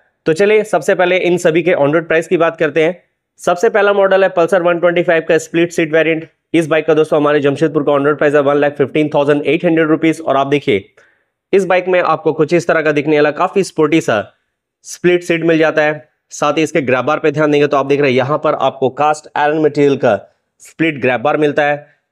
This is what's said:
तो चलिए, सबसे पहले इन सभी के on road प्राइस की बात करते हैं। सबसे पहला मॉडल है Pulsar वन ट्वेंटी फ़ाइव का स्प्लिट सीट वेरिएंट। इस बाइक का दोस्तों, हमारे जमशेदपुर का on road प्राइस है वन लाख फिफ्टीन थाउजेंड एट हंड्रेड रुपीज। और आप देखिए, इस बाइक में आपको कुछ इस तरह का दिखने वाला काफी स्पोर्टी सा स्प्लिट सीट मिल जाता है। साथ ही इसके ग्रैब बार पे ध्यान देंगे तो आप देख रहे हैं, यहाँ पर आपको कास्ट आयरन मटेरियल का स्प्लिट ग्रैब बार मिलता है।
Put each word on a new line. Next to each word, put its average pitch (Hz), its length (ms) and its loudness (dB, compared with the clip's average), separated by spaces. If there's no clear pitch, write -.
तो 160 60 2
चलिए, 208 320 2
सबसे 190 300 -2
पहले 180 240 0
इन 175 200 0
सभी 165 240 0
के 170 120 0
on 143 200 0
road 165 140 -2
प्राइस 165 200 -2
की 185 100 -2
बात 165 180 0
करते 160 280 0
हैं। 180 120 -2
सबसे 175 300 0
पहला 202 220 2
मॉडल 190 320 2
है 185 100 0
Pulsar 170 280 2
वन 175 180 0
ट्वेंटी 175 220 2
फ़ाइव 165 260 0
का 160 120 4
स्प्लिट 165 320 -2
सीट 156 200 -2
वेरिएंट। 160 360 0
इस 165 120 2
बाइक 156 200 0
का 156 80 2
दोस्तों, 156 240 0
हमारे 147 220 2
जमशेदपुर 147 420 0
का 143 100 0
on 143 140 0
road 147 120 0
प्राइस 147 160 0
है 147 80 4
वन 143 140 2
लाख 143 200 0
फिफ्टीन 147 380 -2
थाउजेंड 143 300 0
एट 170 200 -2
हंड्रेड 165 240 0
रुपीज। 160 320 0
और 135 160 -2
आप 135 120 0
देखिए, 135 360 -2
इस 190 140 2
बाइक 180 220 0
में 180 140 2
आपको 160 320 -2
कुछ 156 200 -2
इस 165 140 0
तरह 160 140 0
का 151 100 0
दिखने 147 240 0
वाला 151 220 2
काफी 185 260 -2
स्पोर्टी 160 380 0
सा 107 220 -2
स्प्लिट 175 380 -2
सीट 170 200 -2
मिल 165 140 2
जाता 156 240 0
है। 151 260 -4
साथ 147 260 -2
ही 160 40 2
इसके 156 180 -2
ग्रैब 127 240 -2
बार 151 140 -2
पे 156 120 -2
ध्यान 151 200 0
देंगे 147 160 2
तो 143 100 0
आप 135 100 0
देख 139 140 0
रहे 143 100 2
हैं, 123 60 2
यहाँ 131 220 0
पर 147 180 0
आपको 131 340 -2
कास्ट 151 360 -2
आयरन 147 220 0
मटेरियल 143 380 2
का 127 180 0
स्प्लिट 156 380 -6
ग्रैब 123 200 0
बार 147 160 -2
मिलता 147 280 0
है। 147 220 -4